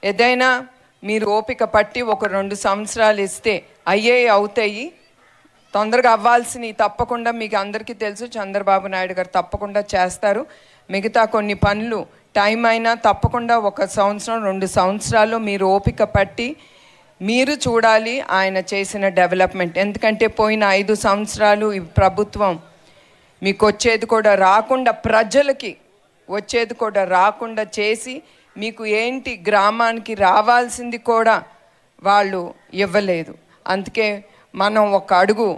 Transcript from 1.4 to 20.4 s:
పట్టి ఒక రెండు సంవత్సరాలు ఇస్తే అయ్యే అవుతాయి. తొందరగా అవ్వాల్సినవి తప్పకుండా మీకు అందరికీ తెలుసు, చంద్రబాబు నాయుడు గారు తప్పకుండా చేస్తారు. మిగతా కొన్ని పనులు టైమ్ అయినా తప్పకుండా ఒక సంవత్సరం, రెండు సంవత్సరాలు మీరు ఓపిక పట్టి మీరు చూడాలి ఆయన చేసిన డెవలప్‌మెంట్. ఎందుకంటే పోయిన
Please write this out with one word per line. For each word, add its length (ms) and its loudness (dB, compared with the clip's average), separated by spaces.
పట్టి 260 0
ఒక 100 -4
రెండు 180 -4
సంవత్సరాలు 640 0
ఇస్తే 260 -4
అయ్యే 240 2
అవుతాయి. 480 -2
తొందరగా 420 2
అవ్వాల్సినవి 580 0
తప్పకుండా 460 -4
మీకు 220 -4
అందరికీ 300 -10
తెలుసు, 200 -8
చంద్రబాబు 720 -2
నాయుడు 240 -4
గారు 200 -6
తప్పకుండా 420 -4
చేస్తారు. 480 0
మిగతా 340 0
కొన్ని 300 -2
పనులు 460 -2
టైమ్ 320 2
అయినా 200 0
తప్పకుండా 480 2
ఒక 140 -4
సంవత్సరం, 400 0
రెండు 160 -2
సంవత్సరాలు 580 2
మీరు 180 -2
ఓపిక 260 0
పట్టి 460 -2
మీరు 260 2
చూడాలి 500 2
ఆయన 200 0
చేసిన 320 -4
డెవలప్‌మెంట్. 640 0
ఎందుకంటే 440 0
పోయిన 240 2